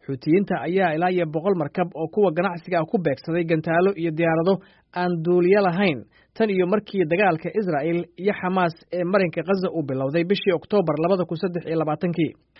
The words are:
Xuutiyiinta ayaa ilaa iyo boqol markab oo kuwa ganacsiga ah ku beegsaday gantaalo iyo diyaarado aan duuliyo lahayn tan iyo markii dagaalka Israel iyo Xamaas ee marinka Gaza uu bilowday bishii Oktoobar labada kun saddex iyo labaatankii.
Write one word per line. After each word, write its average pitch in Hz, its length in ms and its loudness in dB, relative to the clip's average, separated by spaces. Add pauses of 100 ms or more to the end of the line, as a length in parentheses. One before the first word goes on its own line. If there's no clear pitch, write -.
Xuutiyiinta 160 520 0
ayaa 170 340 0
ilaa 175 160 0
iyo 175 160 0
boqol 165 300 -2
markab 170 360 -2
oo 160 160 -6
kuwa 196 240 2
ganacsiga 175 460 -2
ah 156 80 0
ku 226 120 -2
beegsaday 170 460 -2
gantaalo 165 500 2
iyo 165 160 -2
diyaarado 165 440 2 (400)
aan 180 180 -2 (100)
duuliyo 180 400 4
lahayn 180 360 2 (380)
tan 220 140 0
iyo 185 160 2
markii 190 440 0
dagaalka 175 440 0
Israel 170 440 0 (180)
iyo 196 160 -2
Xamaas 185 420 0 (160)
ee 175 140 -2
marinka 175 380 0
Gaza 185 280 0
uu 165 120 -4
bilowday 139 420 0
bishii 190 300 0
Oktoobar 165 440 0
labada 175 260 0
kun 170 120 -6
saddex 170 300 -4
iyo 160 120 -2
labaatankii. 156 520 -2 (300)